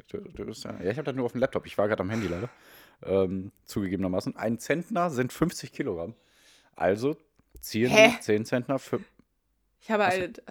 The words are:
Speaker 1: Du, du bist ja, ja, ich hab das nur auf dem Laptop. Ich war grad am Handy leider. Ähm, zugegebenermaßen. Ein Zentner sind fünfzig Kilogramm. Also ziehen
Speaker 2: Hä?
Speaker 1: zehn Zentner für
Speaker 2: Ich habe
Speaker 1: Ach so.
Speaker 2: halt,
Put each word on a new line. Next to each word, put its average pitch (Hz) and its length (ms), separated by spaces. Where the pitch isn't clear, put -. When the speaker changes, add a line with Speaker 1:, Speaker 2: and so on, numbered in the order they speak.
Speaker 1:
Du, 104 100
du 101 260
bist 110 200
ja, 107 180
ja, 90 80
ich 127 80
hab 143 80
das 135 80
nur 127 100
auf 117 80
dem 120 80
Laptop. - 240
Ich - 140
war 101 100
grad 107 140
am 95 80
Handy 110 180
leider. 90 220
Ähm, 95 480
zugegebenermaßen. 95 720
Ein 113 220
Zentner 175 500
sind 123 240
fünfzig - 400
Kilogramm. 98 420
Also 107 400
ziehen 117 300
Speaker 2:
Hä? 220 300
Speaker 1:
zehn 107 240
Zentner 127 360
für - 180
Speaker 2:
Ich - 120
habe 208 120
Speaker 1:
Ach 185 80
so. 190 60
Speaker 2:
halt, - 320